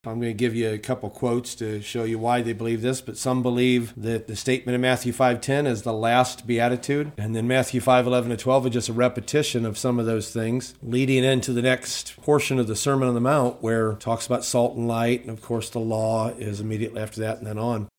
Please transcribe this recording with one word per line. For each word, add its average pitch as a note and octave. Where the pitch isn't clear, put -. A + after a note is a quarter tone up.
I'm A2+
gonna A#2
give A2+
you A2+
a G#2+
couple A2
quotes B2
to G#2+
show A2+
you A2+
why A#2+
they A#2
believe A2+
this, C3
but -
some B2+
believe B2
that A2+
the A2
statement B2+
in B2
Matthew B2
five B2
ten C#3+
is A2+
the A2+
last A#2
beatitude, B2
and G#2+
then A2+
Matthew B2+
five B2+
eleven B2
to A#2
twelve C3
is A2+
just A#2
a A2+
repetition B2
of G#2+
some B2
of A2+
those A2
things, A#2
leading B2+
into C3
the A#2+
next -
portion C#3+
of A#2
the G#2+
Sermon C#3
on B2
the A#2
Mount, B2+
where A2+
it G#2
talks A#2
about B2
salt A#2+
and A#2
light, A#2
and B2
of A2
course A2+
the A#2+
law A2
is A2
immediately G#2+
after G#2+
that A2
and A2
then G#2+
on. A2